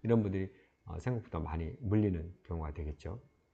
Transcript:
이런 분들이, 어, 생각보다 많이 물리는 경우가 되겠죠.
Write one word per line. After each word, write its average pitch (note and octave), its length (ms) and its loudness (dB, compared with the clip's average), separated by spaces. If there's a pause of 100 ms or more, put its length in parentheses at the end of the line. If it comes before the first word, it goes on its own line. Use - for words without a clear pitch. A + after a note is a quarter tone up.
이런 A2+ 200 6
분들이, F#2+ 280 0 (340)
어, E2 140 -6
생각보다 A2+ 400 -4
많이 D#2+ 420 -2
물리는 G2 520 2 (120)
경우가 D#2+ 280 -4
되겠죠. D2+ 480 -8 (340)